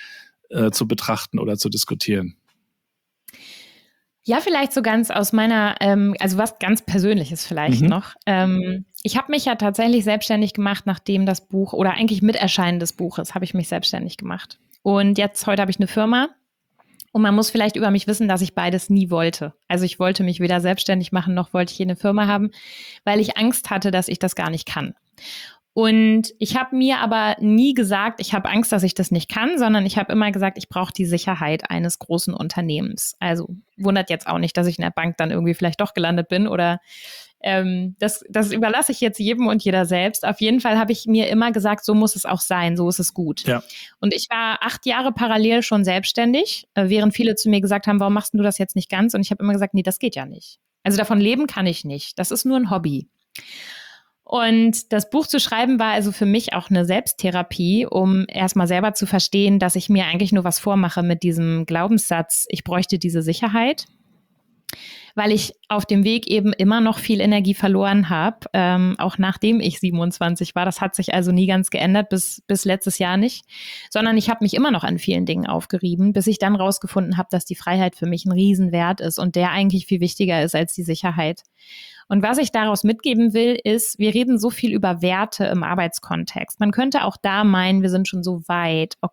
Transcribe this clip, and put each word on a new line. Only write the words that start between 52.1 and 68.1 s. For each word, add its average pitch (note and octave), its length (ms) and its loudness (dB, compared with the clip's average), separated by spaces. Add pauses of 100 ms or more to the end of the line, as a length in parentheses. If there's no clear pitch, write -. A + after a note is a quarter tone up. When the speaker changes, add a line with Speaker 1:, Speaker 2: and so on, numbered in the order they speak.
Speaker 2:
Das F3+ 120 -4
ist - 160 -4
nur C4 100 2
ein B3 140 0
Hobby.“ D#3+ 380 -2 (1200)
Und A3+ 640 2
das G#3 160 0
Buch D4 200 0
zu C#4+ 100 0
schreiben A#3+ 400 0
war A3 140 0
also G#3 180 0
für G3+ 160 0
mich G#3+ 260 0
auch - 160 -6
eine F3+ 160 4
Selbsttherapie, F3+ 1000 0
um F#3+ 400 2
erstmal F#3 400 0
selber F#3 260 0
zu G#3 140 -4
verstehen, G3 540 2
dass F3+ 160 0
ich F3+ 120 -6
mir F#3+ 180 4
eigentlich F3 260 0
nur F#3+ 100 4
was F3 160 -2
vormache F#3 460 0
mit E3+ 180 0
diesem E3 420 0
Glaubenssatz, E3+ 840 0
ich - 160 -6
bräuchte F3+ 340 0
diese E3+ 240 0
Sicherheit, A3+ 640 0 (1300)
weil G#3+ 160 0
ich G#3 220 0 (160)
auf G#3 180 -2
dem G3+ 160 4
Weg A3 240 2
eben G#3 260 2
immer G#3 280 2
noch A3 180 2
viel G#3 220 0
Energie G3+ 340 4
verloren G3 560 2